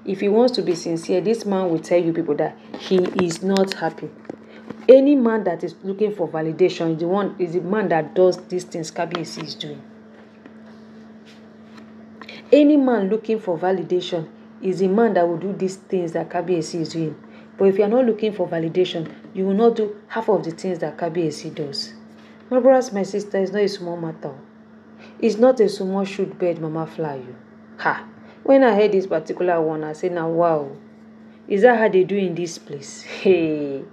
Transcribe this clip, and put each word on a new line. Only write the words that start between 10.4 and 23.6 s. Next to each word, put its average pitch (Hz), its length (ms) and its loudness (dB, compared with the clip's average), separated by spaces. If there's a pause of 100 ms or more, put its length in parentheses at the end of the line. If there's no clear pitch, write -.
Any 294 260 8
man 240 320 2
looking 220 300 -2
for 180 180 -4
validation 175 680 -2 (340)
is 185 200 -4
the 190 80 2
man 214 260 2
that 175 140 4
will 170 80 -2
do 185 160 -6
these 185 240 -4
things 175 360 -4
that 165 180 -6
Kabiesi 170 500 -4
is 156 80 -4
doing. 160 260 -6 (440)
But 196 80 4
if 190 120 4
you 208 60 4
are 208 40 2
not 247 180 2
looking 214 260 0
for 180 160 -4
validation, 170 600 -2 (260)
you 190 120 -2
will 196 80 0
not 233 220 4
do 208 180 -2 (140)
half 226 200 -4
of 180 140 2
the 160 80 -6
things 175 300 -6
that 151 160 -6
Kabiesi 165 580 -4
does. - 400 -10 (560)
My 254 80 2
brothers, 254 340 4
my 196 120 -2
sisters, 196 460 -2
it's - 20 -8
not 208 100 0